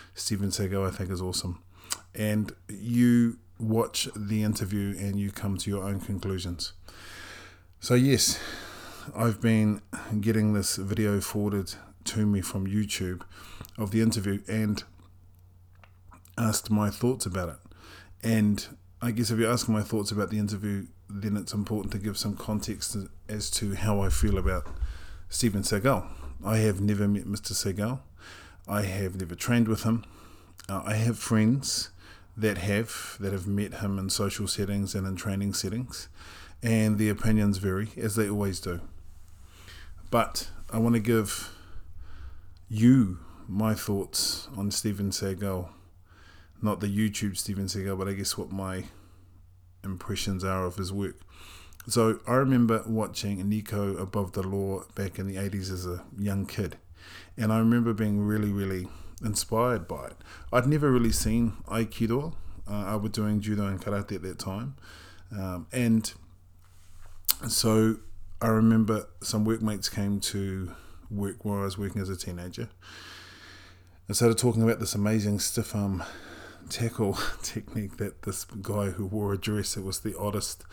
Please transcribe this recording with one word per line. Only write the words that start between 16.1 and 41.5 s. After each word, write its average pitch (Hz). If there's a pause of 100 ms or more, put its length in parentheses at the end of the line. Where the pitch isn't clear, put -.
asked 113
my 107
thoughts 127
about 90
it. - (640)
And 107 (380)
I 120
guess 110
if 113
you 113
ask 120
my 107
thoughts 101
about 104
the 110
interview, 101 (240)
then 101
it's 95
important 101
to 101
give 98
some 101
context - (320)
as 107
to 101
how 98
I 98
feel 101
about 92 (600)
Steven 101
Seagal. 104 (380)
I 110
have 104
never 101
met 101
Mister 101
Seagal. 104 (680)
I 104
have 95
never 90
trained 117
with 107
him. 113 (640)
Uh, 98
I 107
have 113
friends 117 (460)
that 104
have, 104
that 98
have 95
met 101
him 98
in 95
social 101
settings 101
and 95
in 95
training 98
settings, 110 (520)
and 110
the 107
opinions 104
vary, 98
as 110
they 107
always 101
do. 87 (1300)
But - (200)
I 113
want 117
to 113
give 110 (1160)